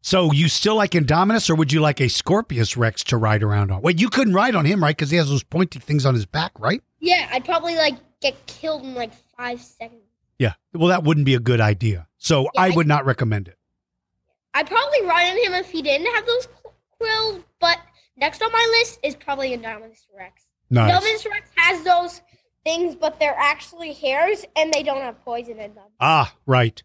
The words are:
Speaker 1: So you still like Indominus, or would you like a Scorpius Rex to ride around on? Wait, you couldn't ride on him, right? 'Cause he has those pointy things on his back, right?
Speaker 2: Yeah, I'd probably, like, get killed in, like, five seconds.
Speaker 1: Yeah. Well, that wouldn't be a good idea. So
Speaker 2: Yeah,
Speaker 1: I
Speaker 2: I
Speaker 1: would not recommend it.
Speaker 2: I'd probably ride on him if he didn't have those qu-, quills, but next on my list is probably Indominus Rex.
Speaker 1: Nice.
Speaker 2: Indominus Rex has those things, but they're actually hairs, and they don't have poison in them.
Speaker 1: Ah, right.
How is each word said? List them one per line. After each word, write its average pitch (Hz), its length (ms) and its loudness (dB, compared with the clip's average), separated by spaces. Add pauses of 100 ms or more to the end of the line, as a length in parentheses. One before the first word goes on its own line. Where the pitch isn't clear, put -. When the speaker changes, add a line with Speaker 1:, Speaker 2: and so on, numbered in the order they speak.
Speaker 1:
So 180 280 2
you 147 180 4
still 214 260 0
like 208 160 0
Indominus, 175 560 2
or 170 80 2
would 151 160 2
you 156 80 2
like 151 220 2
a 127 80 2
Scorpius 151 640 0
Rex 117 300 0
to 120 120 0
ride 107 260 2
around 104 280 2
on? 98 120 -4
Wait, 170 180 2
you 240 80 2
couldn't 226 240 2
ride 220 220 2
on 160 100 2
him, 185 160 2
right? 151 160 0
'Cause 143 140 -4
he 170 60 2
has 151 120 2
those 139 140 0
pointy 175 340 -2
things 143 300 0
on 131 80 4
his 107 100 0
back, 156 340 -6
right? 120 220 -2 (180)
Speaker 2:
Yeah, 349 320 0
I'd 262 140 -4
probably, 339 300 -2
like, 302 220 0 (220)
get 269 280 -6
killed 311 360 -8
in, 262 120 -14
like, 233 160 -8 (260)
five 247 240 -10
seconds. - 400 -18 (380)
Speaker 1:
Yeah. 117 140 0 (200)
Well, 165 140 2
that 180 160 2
wouldn't 147 240 2
be 135 80 4
a 123 40 2
good 117 220 2
idea. 104 460 0 (100)
So 143 260 0 (120)
Speaker 2:
Yeah, 180 60 2
Speaker 1:
I 185 60 4
Speaker 2:
I - 40 4
Speaker 1:
would 165 160 2
not 147 180 2
recommend 110 420 -2
it. - 120 -20 (960)
Speaker 2:
I'd 311 120 0
probably 539 380 0
ride 349 240 2
on 370 80 -4
him 415 160 0
if 359 160 -4
he 320 140 -8
didn't 302 320 -2
have 427 100 -2
those 480 220 -2
qu-, - 240 -20 (260)
quills, 440 460 -4 (160)
but 339 180 2 (400)
next 294 240 -4
on 453 100 -2
my 466 160 2 (120)
list - 240 -4
is 285 120 -4
probably 269 400 -6
Indominus 226 520 -16 (100)
Rex. 185 300 -20 (240)
Speaker 1:
Nice. 120 200 4
Speaker 2:
Indominus 427 380 -2
Rex 415 180 -10 (100)
has 339 260 0
those 349 380 0 (420)
things, 330 320 -4
but 311 240 -4
they're 294 180 0
actually 302 560 -4
hairs, 302 520 -2 (100)
and 311 180 0
they 285 80 0
don't 277 200 -4
have 240 220 -12
poison 233 360 -10
in 208 160 -16
them. 202 140 -20 (100)
Speaker 1:
Ah, 147 340 2 (140)
right. 123 380 0